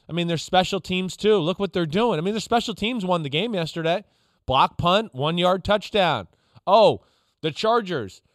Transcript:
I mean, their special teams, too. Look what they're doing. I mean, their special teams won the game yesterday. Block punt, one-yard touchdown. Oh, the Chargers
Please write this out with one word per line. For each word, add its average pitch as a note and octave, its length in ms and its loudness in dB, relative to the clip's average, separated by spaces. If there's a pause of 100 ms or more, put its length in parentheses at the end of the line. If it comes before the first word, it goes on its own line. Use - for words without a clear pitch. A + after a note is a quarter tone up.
(100)
I - 20 -14
mean, E3+ 140 -4
their E3+ 100 -2
special F#3 440 0
teams, F#3 360 -6
too. G#3+ 200 2
Look F#3 240 0
what G3+ 120 -4
they're F3 140 -2
doing. F#3+ 320 0
I D#3 40 -2
mean, G3+ 120 -2
their G#3 60 -4
special A3+ 340 -2
teams A3+ 300 -4
won F3 180 0
the C#3 60 -4
game G3 260 -2
yesterday. E3+ 480 -2 (440)
Block C#3 300 2
punt, F#3 380 0
one-yard F3 480 0
touchdown. F3+ 640 0 (400)
Oh, F#3+ 360 6 (400)
the D3+ 100 -4
Chargers F3+ 680 -2 (140)